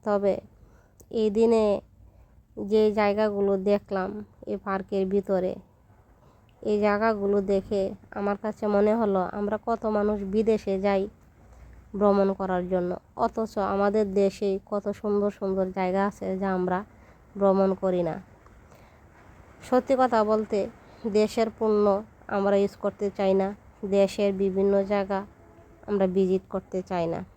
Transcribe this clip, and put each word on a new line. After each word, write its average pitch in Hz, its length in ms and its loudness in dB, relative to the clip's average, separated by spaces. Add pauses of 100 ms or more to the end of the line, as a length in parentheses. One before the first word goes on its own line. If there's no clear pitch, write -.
তবে 202 320 0 (760)
এই 214 200 0
দিনে 226 340 4 (920)
যে 214 360 2
জায়গাগুলো 202 640 2
দেখলাম 196 540 -2 (360)
এই 208 100 -6
পার্কের 190 500 -4
ভিতরে, 190 460 0 (1080)
এই 208 180 0
জায়গাগুলো 202 600 2
দেখে 196 420 0 (280)
আমার 202 260 -4
কাছে 214 300 -8
মনে 208 280 4
হলো 208 260 0 (120)
আমরা 208 240 -4 (100)
কত 233 200 -2
মানুষ 208 360 0
বিদেশে 208 580 0
যাই 196 220 2 (920)
ভ্রমণ 196 360 4
করার 185 360 -4
জন্য, 180 220 -2 (260)
অথচ 226 420 -4
আমাদের 202 560 0
দেশেই 196 520 0
কত 208 220 -4
সুন্দর 202 420 -2
সুন্দর 190 400 -2
জায়গা 185 360 -2
আছে 196 200 -6 (120)
যা 196 160 -2
আমরা 185 240 0 (580)
ভ্রমণ 196 380 4
করি 185 280 -2
না। 160 120 -2 (1500)
সত্যি 254 360 0
কথা 240 260 2
বলতে, 214 340 0 (540)
দেশের 214 380 2
পুণ্য 214 340 0 (440)
আমরা 202 280 2
ইউজ 196 200 0
করতে 202 400 -4
চাই 190 180 2
না, 190 140 0 (420)
দেশের 196 420 2
বিভিন্ন 196 520 0
জায়গা 196 420 -2 (600)
আমরা 196 200 0
ভিজিট 185 440 2
করতে 185 320 -6
চাই 175 240 -4
না। 170 140 -4 (160)